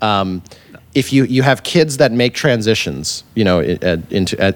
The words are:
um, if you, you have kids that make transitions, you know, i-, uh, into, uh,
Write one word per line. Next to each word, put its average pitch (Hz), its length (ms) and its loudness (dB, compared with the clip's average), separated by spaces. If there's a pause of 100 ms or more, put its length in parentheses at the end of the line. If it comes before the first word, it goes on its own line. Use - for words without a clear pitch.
um, 98 420 -2 (520)
if 135 180 -2
you, 135 120 4
you 127 180 0
have 135 220 0
kids 151 320 0
that 135 160 4
make 123 220 0
transitions, 110 880 -2 (100)
you 110 80 0
know, 92 180 4
i-, 76 220 0
uh, 87 140 0 (140)
into, 95 300 -2
uh, 98 160 2